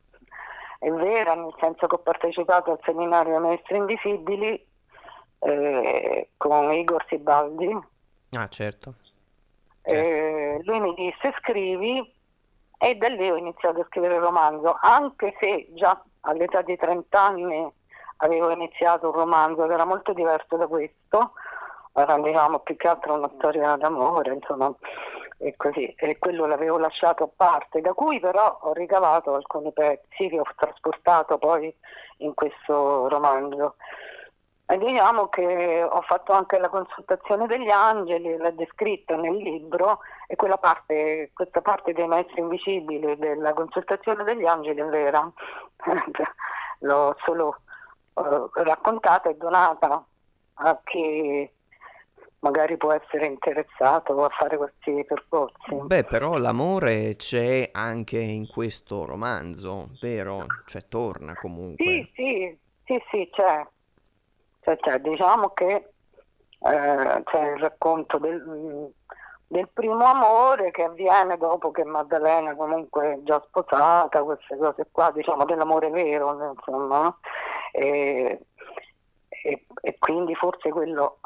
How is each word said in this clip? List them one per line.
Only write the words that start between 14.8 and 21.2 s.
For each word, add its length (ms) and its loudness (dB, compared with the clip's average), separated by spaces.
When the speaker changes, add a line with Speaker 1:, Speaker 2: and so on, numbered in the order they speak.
Speaker 1:
anche 600 4
se 340 0
già 260 2
all'età 420 0
di 140 -4
trenta 460 2
anni 460 0
avevo 320 2
iniziato 580 0
un 60 0
romanzo 520 2
che 60 0
era 120 2
molto 280 -2
diverso 440 0
da 120 0
questo, 640 -2